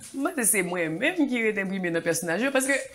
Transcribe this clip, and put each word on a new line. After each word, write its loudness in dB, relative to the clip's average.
Moi, -2
c'est 4
moi-même 0
qui 0
est 0
imprimé -2
dans 0
le 0
personnage, 0
parce 2
que 2